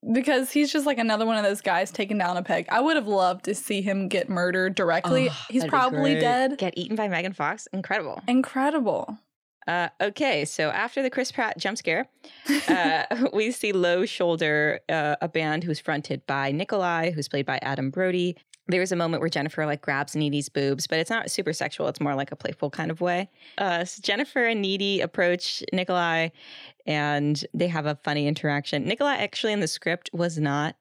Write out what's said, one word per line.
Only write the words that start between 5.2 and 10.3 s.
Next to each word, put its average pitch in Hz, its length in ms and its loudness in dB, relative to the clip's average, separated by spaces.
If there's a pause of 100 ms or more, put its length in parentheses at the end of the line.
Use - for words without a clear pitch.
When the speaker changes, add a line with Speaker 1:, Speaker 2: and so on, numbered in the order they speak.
Speaker 2:
Oh, 143 60 -8 (120)
Speaker 1:
He's 240 120 0
Speaker 2:
that'd - 100 -2
be 302 60 4
Speaker 1:
probably 269 380 4
Speaker 2:
great. 311 40 0
Speaker 1:
dead. 262 380 4
Speaker 2:
Get 185 180 -2
eaten 202 220 -4
by 214 100 0
Megan 180 240 -2
Fox. 170 400 -4
Incredible. 190 560 -4
Speaker 1:
Incredible. 254 920 0 (480)
Speaker 2:
Uh, 170 220 0 (140)
okay, 208 420 0